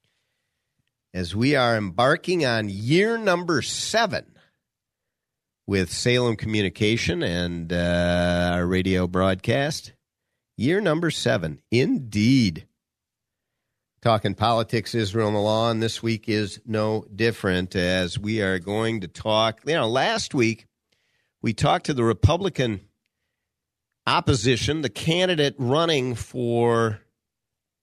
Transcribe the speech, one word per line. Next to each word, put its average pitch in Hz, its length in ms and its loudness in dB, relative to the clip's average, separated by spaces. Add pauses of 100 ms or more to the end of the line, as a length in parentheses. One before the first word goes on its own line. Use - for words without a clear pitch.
(1120)
As 90 220 -4
we 127 180 2
are 120 240 4
embarking 131 680 0
on 113 260 0
year 160 500 0
number 175 420 0
seven 196 640 -2 (1400)
with 95 260 0
Salem 123 460 0
Communication 107 840 0
and, 87 520 -4
uh, 87 800 0
our 87 120 0
radio 92 400 0
broadcast. 95 840 -2 (640)
Year 147 240 0
number 170 320 0
seven, 85 580 -2
indeed. 117 960 2 (1400)
Talking 110 320 2
politics, 113 600 0
Israel, 110 320 0
and 104 80 0
the 101 60 0
law, 110 280 2
and 113 140 0
this 113 180 -4
week 113 280 -4
is 107 360 -2
no 107 480 -2
different, 95 600 0
as 90 420 0
we 107 240 -4
are 95 180 -2
going 107 420 -4
to 87 80 -10
talk. 110 560 0
You 147 80 -2
know, 135 160 0
last 175 440 -2
week 113 340 0 (760)
we 117 100 -2
talked 147 360 0
to 160 60 0
the 120 120 0
Republican 131 760 0 (1300)
opposition, 135 760 0
the 139 100 -2
candidate 160 680 0
running 135 580 0
for 117 840 0 (800)